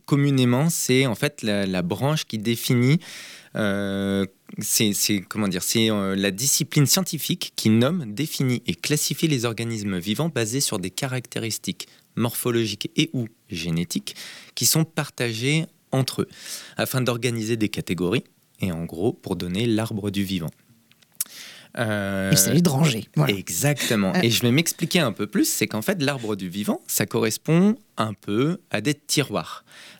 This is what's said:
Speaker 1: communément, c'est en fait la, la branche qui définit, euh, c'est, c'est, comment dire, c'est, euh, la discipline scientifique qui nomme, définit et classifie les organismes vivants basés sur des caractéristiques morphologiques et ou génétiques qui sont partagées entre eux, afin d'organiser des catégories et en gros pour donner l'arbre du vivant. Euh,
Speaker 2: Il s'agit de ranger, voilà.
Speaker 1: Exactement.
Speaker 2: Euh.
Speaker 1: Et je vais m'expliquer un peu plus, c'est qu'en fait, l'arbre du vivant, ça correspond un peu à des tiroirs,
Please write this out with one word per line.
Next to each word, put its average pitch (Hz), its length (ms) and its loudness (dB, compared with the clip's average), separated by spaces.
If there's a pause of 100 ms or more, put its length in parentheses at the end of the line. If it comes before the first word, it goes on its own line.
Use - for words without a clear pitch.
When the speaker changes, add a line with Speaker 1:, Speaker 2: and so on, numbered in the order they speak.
Speaker 1:
communément, 139 640 4
c'est 131 360 2
en 110 100 0
fait - 260 -4
la, 101 240 0
la 92 160 0
branche 117 420 0
qui - 140 -6
définit, 120 640 2 (560)
euh, 98 680 0 (340)
c'est, 107 340 2
c'est, 104 260 0
comment 101 300 -2
dire, 92 120 -2
c'est, 113 300 2
euh, 98 240 0
la 98 160 2
discipline 135 540 2
scientifique - 720 -2
qui 110 120 0
nomme, 127 440 2
définit 127 520 -2
et 90 100 -2
classifie 151 520 0
les 131 160 2
organismes 113 560 -2
vivants 107 340 0
basés 120 280 0
sur 110 180 0
des 92 100 -4
caractéristiques 117 1000 -6 (260)
morphologiques 117 800 0
et 156 160 2
ou 120 160 -2 (220)
génétiques 85 640 -4 (400)
qui 180 120 -2
sont 160 180 4
partagées 135 800 -2 (260)
entre 131 300 0
eux, - 80 -4 (480)
afin 120 240 0
d'organiser 117 560 0
des 107 100 2
catégories 92 560 -2 (380)
et 95 100 0
en 82 140 -4
gros 85 260 -2
pour - 240 -6
donner 90 300 -2
l'arbre 107 460 -2
du 101 120 0
vivant. 87 280 -2 (1300)
Euh, 98 540 -2
Speaker 2:
Il - 60 6
s'agit 160 240 6
de 175 80 4
ranger, 135 360 2 (120)
voilà. 143 160 4
Speaker 1:
Exactement. 98 840 0
Speaker 2:
Euh. 185 60 4
Speaker 1:
Et 117 80 4
je 110 120 2
vais 120 100 4
m'expliquer 165 480 2
un 127 120 2
peu 104 160 -4
plus, 262 160 0
c'est 110 240 0
qu'en 107 140 -2
fait, 190 200 -2
l'arbre 120 360 -2
du 95 100 -6
vivant, 196 400 -2
ça - 180 0
correspond 156 720 2 (220)
un 110 160 -2
peu 131 460 0 (120)
à 107 80 0
des 139 140 0
tiroirs, - 720 -4 (340)